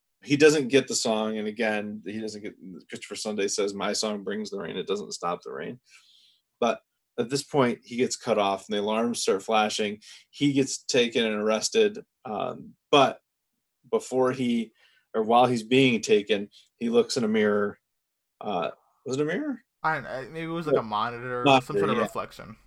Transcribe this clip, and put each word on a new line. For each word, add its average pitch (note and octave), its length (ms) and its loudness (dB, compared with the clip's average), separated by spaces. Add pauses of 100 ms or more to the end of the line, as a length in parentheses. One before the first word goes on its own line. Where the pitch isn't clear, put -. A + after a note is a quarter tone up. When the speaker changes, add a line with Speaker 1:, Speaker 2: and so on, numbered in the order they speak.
(220)
Speaker 1:
he C#3 140 0
doesn't D3 320 6
get B2+ 220 4
the A#2 60 -2
song. A2 420 0
And G#2+ 100 -4
again, G#2+ 580 -4
he G#2 140 -8
doesn't G#2+ 240 -8
get, F#2 120 -10 (340)
Christopher - 260 -12
Sunday G#2 320 -2
says, G2+ 260 -2
"My G2+ 200 -4
song G#2 300 -4
brings G2+ 260 -6
the G2 100 -8
rain. F#2+ 160 -8
It F2+ 120 -6
doesn't G2 260 -4
stop F2 300 -6
the A#1+ 100 -12
rain." F#2+ 260 -10 (800)
But A#2 220 0 (360)
at A#2 120 -2
this C#3 140 -2
point, B2 400 0
he A#2 120 -14
gets A#2 220 -2
cut A2 200 0
off G2 300 0
and G#2+ 80 -4
the G#2 60 0
alarms A2 400 -2
start G2 220 0
flashing. G#2+ 560 0 (300)
He C#3+ 220 0
gets C3+ 280 0
taken A#2+ 460 0
and G#2+ 100 0
arrested. G#2+ 640 2 (260)
Um, - 480 -8 (180)
but C3+ 280 6 (720)
before B2+ 420 0
he, A#2+ 400 -2 (400)
or A2 100 0
while A#2+ 220 6
he's B2 180 0
being B2 380 4
taken, G#2 480 2 (300)
he A#2 100 -2
looks A#2 260 2
in B2+ 80 0
a A2+ 60 0
mirror. G#2 500 2 (640)
Uh, F#2+ 300 -4 (340)
was B2+ 120 -6
it C#3+ 40 -2
a D3+ 40 0
mirror? B3+ 360 -6 (220)
Speaker 2:
I D#3+ 120 0
don't C#3+ 80 -8
know. B2+ 280 -10
Maybe D#3+ 140 -8
it - 20 -8
was E3 180 -4
like D3+ 100 0
Speaker 1:
Yeah. C3 40 4
Speaker 2:
a A#2+ 40 -4
monitor A#2+ 580 -4
or - 20 -6
Speaker 1:
Monitor, C3+ 240 6
Speaker 2:
some D3+ 100 -4
sort - 140 0
of A2 60 0
Speaker 1:
yeah. A2+ 60 0
Speaker 2:
reflection. G#2 520 -10 (120)